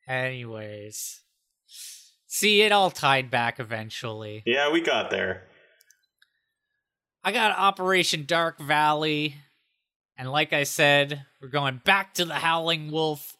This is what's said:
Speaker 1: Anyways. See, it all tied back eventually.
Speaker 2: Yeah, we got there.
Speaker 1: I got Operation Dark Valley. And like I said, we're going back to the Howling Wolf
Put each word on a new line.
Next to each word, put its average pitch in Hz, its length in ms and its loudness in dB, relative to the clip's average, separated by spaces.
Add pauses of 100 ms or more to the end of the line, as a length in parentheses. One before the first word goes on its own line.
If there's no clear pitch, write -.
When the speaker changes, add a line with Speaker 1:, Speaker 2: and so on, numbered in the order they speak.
Speaker 1:
Anyways. 113 1120 -8 (1040)
See, 208 360 4
it 214 100 4
all 190 180 4
tied 135 400 0
back 117 300 -2
eventually. 110 880 -10
Speaker 2:
Yeah, 143 260 2
we 170 80 2
got 135 300 -2
there. 92 340 -4 (1800)
Speaker 1:
I 190 100 -2
got 214 240 2
Operation 185 720 2
Dark 165 320 0
Valley. 151 760 0 (800)
And 131 160 -10
like 151 200 0
I 147 120 2
said, 143 600 2 (140)
we're 139 80 -18
going 131 360 -2
back 196 300 2
to 180 100 -2
the 160 100 -8
Howling 165 560 -2
Wolf 156 500 -4